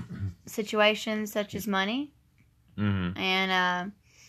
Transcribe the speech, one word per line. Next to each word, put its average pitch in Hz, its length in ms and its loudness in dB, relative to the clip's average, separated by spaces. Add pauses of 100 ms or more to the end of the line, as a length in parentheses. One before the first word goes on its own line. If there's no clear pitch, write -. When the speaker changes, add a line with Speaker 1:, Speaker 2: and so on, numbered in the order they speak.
(460)
Speaker 1:
situations 214 880 2
such 208 220 -4
as 202 140 -4
money. 208 440 0 (640)
Speaker 2:
Mm-hmm. 98 440 0
Speaker 1:
And, 190 320 2
uh, 180 400 2 (380)